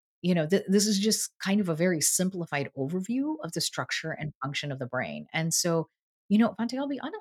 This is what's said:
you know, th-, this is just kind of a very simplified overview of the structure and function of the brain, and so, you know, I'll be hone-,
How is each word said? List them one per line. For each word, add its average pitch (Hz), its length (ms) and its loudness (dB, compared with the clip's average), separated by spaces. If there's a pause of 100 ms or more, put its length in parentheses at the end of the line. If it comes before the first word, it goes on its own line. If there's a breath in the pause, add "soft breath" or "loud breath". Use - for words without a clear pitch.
(220)
you 180 120 4
know, 160 120 4
th-, 185 220 2
this 202 180 6
is 208 120 4
just 214 320 0 (120)
kind 196 180 2
of 185 80 0
a 165 60 2
very 170 260 2
simplified 170 760 0
overview 190 640 -2
of 165 100 -8
the 165 80 -2
structure - 500 -4
and 151 320 -6
function 143 280 -4
of 131 80 -6
the 131 80 -6
brain, 85 460 -6
and 160 220 0
so, 165 340 0 (400)
you 202 100 6
know, 233 200 4
I'll 254 300 -4
be 277 100 -4
hone-, 294 220 -8